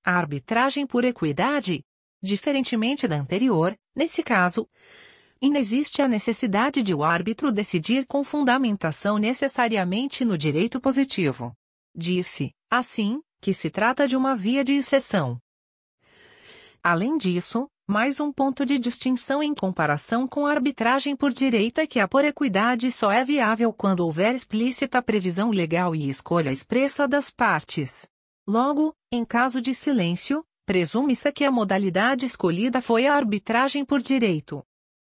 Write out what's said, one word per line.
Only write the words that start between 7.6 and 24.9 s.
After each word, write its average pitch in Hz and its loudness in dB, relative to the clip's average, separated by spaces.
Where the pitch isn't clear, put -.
com 285 0
fundamentação 240 0
necessariamente 233 0
no 208 2
direito 156 0
positivo. 190 0
Disse, 175 -4
assim, 240 -2
que 196 0
se 170 -4
trata 247 0
de 254 0
uma 262 0
via 240 0
de 262 0
exceção. 214 0
Além 185 2
disso, 196 -2
mais 226 0
um 294 -2
ponto 269 -2
de 277 2
distinção 254 -2
em 294 -2
comparação 185 -2
com 294 -4
a 294 0
arbitragem 269 0
por 277 0
direito 233 0
é 311 0
que - -2
a 196 2
por 269 2
equidade 247 0
só 214 0
é 240 2
viável 233 2
quando 190 0
houver 175 2
explícita 254 -2